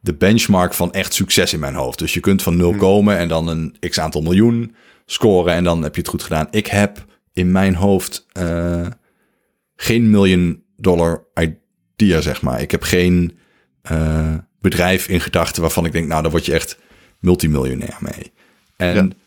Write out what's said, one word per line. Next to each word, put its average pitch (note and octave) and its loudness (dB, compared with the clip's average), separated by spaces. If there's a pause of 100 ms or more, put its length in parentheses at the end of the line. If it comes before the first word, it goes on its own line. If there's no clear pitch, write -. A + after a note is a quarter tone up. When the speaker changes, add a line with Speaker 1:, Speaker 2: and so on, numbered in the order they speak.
Speaker 1:
de - -4
benchmark F#2+ 2
van F2+ -4
echt F#2+ -4
succes - 0
in F2 -4
mijn C#2 -6
hoofd. C2 -6
Dus D#2+ -4
je E2+ -2
kunt G2 2
van E2+ 0
nul F2 4
Speaker 2:
Hmm. G2+ 0
Speaker 1:
komen G2+ 4
en E2+ -2
dan E2 -2
een D#2+ -6 (120)
x - -4
aantal D#2 -4
miljoen A2+ 2 (320)
scoren F2+ 2
en F2 0
dan E2+ 2
heb D2+ -6
je - -4
het E2 -6
goed E2 -6
gedaan. D#2 -2
Ik G#2+ -2
heb G2+ -2 (280)
in F2+ 0
mijn F#2+ 2
hoofd, F#2+ -2
eh, E2+ -4 (920)
geen A#2 2
million F#2 4 (140)
dollar E2+ 0 (100)
idea, E2 -2
zeg D2 -4
maar. B1+ -4
Ik C#2 -6
heb - -2
geen, F2+ 0 (440)
eh, D#2+ -2 (260)
bedrijf F2+ 0
in F2 0
gedachten - -2
waarvan E2 0
ik E2 -4
denk, E2+ -2
"Nou, D#2 -2
daar D#2+ 0
word D#2+ 0
je C#2+ -2
echt - -4 (420)
multimiljonair C#2 0
mee." - -12 (440)
En F2+ -2
Speaker 2:
Ja. F#2+ 4 (240)